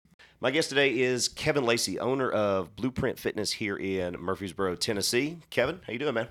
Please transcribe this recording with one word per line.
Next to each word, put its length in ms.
My 100
guest 200
today 280
is 300
Kevin 360
Lacey, 360
owner 280
of 460
Blueprint 420
Fitness 360
here 240
in 380
Murfreesboro, 600
Tennessee. 640
Kevin, 360
how 60
you 80
doing, 140
man? 160